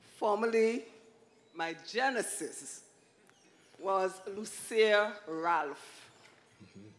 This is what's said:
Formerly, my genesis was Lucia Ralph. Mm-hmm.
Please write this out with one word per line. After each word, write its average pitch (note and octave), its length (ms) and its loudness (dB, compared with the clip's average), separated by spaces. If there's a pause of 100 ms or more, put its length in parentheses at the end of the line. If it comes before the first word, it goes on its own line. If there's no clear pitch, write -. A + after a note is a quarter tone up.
(180)
Formerly, A3+ 640 2 (720)
my E3 200 -4 (120)
genesis G#3+ 920 -2 (960)
was F#3 320 2 (240)
Lucia G#3+ 760 2 (140)
Ralph. D#3+ 800 -4 (540)
Mm-hmm. G2 240 -20 (120)